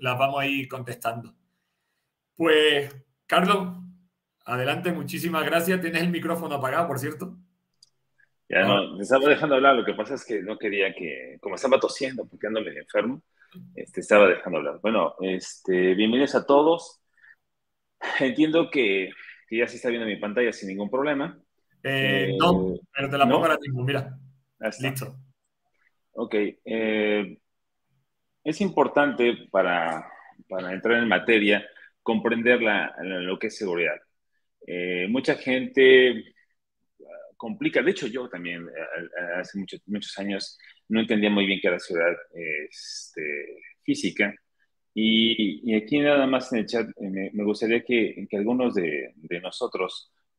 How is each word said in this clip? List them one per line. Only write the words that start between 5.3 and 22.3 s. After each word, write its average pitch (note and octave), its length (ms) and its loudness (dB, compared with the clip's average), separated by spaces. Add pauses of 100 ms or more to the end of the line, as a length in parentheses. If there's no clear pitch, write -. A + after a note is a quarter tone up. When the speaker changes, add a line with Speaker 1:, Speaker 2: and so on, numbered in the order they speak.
Speaker 1:
gracias. E3+ 380 0
Tienes E3 180 -2
el F3 80 0
micrófono E3 460 -4
apagado, C#3 320 0
por C3+ 120 -4
cierto. D3+ 380 -8 (1120)
Speaker 2:
Ya, - 120 0
Speaker 1:
Ah. G2 80 4
Speaker 2:
no, G2+ 280 0
me G2+ 60 -8
estaba C3+ 260 4
dejando D3 280 4
hablar. C3+ 200 6
Lo A2 80 -2
que G2+ 80 -2
pasa G#2+ 220 -6
es B2 100 -12
que A2 160 -4
no G2+ 160 -8
quería G2 380 -2
que, C2+ 480 -12
como F#2+ 140 -6
estaba B2+ 220 2
tosiendo, C3 480 -4
porque - 200 -12
ando A2 160 -4
medio D2 180 -12
enfermo, A2+ 420 -2 (520)
este, - 260 -12
estaba G#2 260 6
dejando F2 340 0
hablar. E2 200 -6
Bueno, G2+ 400 0
este, F#2 760 0
bienvenidos A#2 420 2
a A#2 100 2
todos. D#3 560 2 (1160)
Entiendo D#3 520 2
que, G2 400 0 (360)
que A2+ 120 -4
ya A#2 100 2
se A#2+ 80 -14
está A#2+ 140 -4
viendo A#2 160 -4
mi G2+ 100 -4
pantalla G#2+ 380 -2
sin G2 160 -12
ningún G2+ 180 -6
problema. C#3 500 -4 (440)
Speaker 1:
Eh, C3+ 480 0